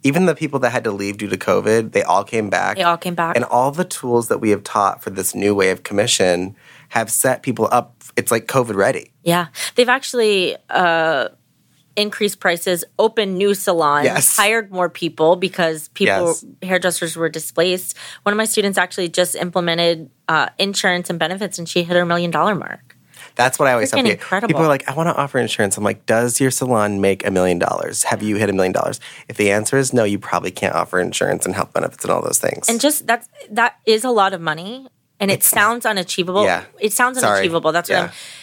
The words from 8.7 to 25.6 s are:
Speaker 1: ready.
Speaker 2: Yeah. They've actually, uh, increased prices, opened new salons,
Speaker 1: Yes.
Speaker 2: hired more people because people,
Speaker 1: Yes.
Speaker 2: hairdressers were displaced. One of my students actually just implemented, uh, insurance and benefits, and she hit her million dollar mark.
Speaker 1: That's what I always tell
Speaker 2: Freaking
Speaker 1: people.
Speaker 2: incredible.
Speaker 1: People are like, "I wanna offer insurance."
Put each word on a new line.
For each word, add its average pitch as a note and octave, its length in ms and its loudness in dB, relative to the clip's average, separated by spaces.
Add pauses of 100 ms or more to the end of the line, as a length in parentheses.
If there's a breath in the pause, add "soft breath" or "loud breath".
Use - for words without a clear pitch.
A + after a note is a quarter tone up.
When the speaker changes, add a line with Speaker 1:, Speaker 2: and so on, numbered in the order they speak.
Speaker 1:
ready. G2 360 0 (100)
Speaker 2:
Yeah. E3+ 260 0 (280 loud breath)
They've A#3+ 140 4
actually, G#3+ 640 0 (120)
uh, E3 600 0 (680)
increased G#3 440 -2
prices, F3 420 -2 (160)
opened G#3 380 0
new G3+ 160 2
salons, D#3 520 0
Speaker 1:
Yes. B2+ 300 2
Speaker 2:
hired G#3+ 340 2
more F3+ 200 -2
people E3 480 2
because E3 520 -2
people, F#3 380 2
Speaker 1:
Yes. - 180 -2 (160)
Speaker 2:
hairdressers F3+ 540 -2
were E3 140 -2
displaced. F3+ 680 -2 (280 loud breath)
One G3+ 100 0
of G#3 40 0
my A3 80 2
students G3+ 320 0
actually F#3 300 0
just F3+ 280 0
implemented, E3+ 720 0 (180)
uh, D#3 220 2 (100)
insurance F#3+ 500 -2
and F3 80 -4
benefits, F#3 400 -4
and E3+ 120 -10
she F3 140 0
hit F3 120 -2
her F3 100 4
million E3+ 260 0
dollar E3 220 2
mark. - 440 -8 (380 loud breath)
Speaker 1:
That's B2+ 240 2
what C#3+ 100 4
I B2+ 40 4
always A2+ 180 0
tell - 80 2
Speaker 2:
Freaking C4 40 2
Speaker 1:
people. G#3+ 80 4
Speaker 2:
incredible. G3+ 380 -2
Speaker 1:
People D#3 140 2
are D#3+ 40 4
like, C#3 220 2
"I C3+ 40 -6
wanna E3 200 0
offer C#3+ 260 -2
insurance." G#2+ 380 -2